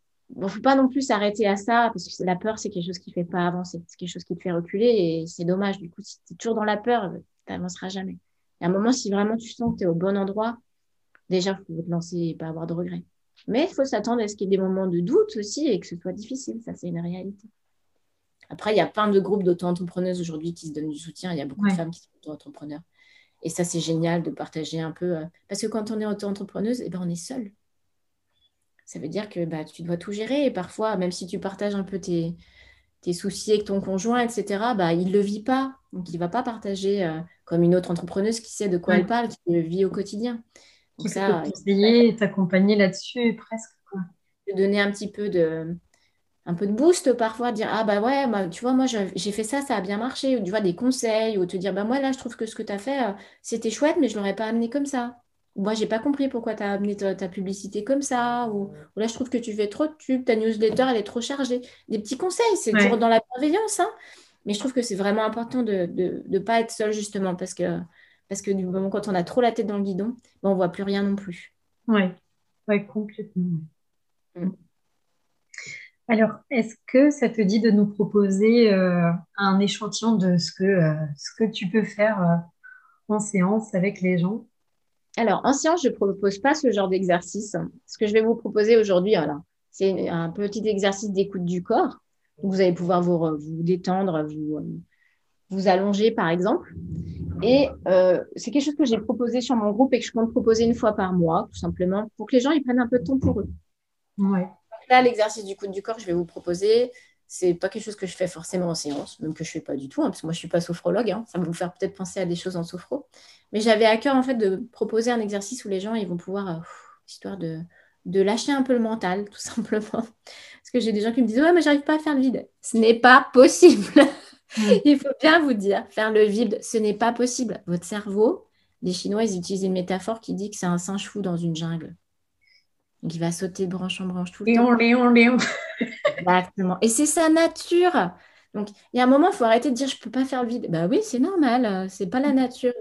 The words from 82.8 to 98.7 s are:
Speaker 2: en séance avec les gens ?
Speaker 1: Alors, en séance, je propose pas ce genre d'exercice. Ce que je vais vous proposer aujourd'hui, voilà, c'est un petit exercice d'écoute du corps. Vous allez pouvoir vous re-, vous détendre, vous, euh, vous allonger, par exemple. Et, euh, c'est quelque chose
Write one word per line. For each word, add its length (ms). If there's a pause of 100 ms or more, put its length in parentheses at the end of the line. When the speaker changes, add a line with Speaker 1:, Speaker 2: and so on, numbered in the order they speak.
Speaker 2:
en 60
séance 540
avec 260
les 180
gens ? 280 (680)
Speaker 1:
Alors, 280
en 80
séance, 320
je 40
propose 500
pas 160
ce 180
genre 160
d'exercice. 680 (300)
Ce 120
que 80
je 60
vais 100
vous 120
proposer 420
aujourd'hui, 380
voilà, 260 (300)
c'est 380
un 220
petit 360
exercice 460
d'écoute 320
du 180
corps. 360 (440)
Vous 180
allez 120
pouvoir 300
vous 160
re-, 180
vous 260
détendre, 640
vous, 340
euh, 220 (720)
vous 180
allonger, 420
par 180
exemple. 460 (680)
Et, 260 (180)
euh, 360 (140)
c'est 140
quelque 140
chose 100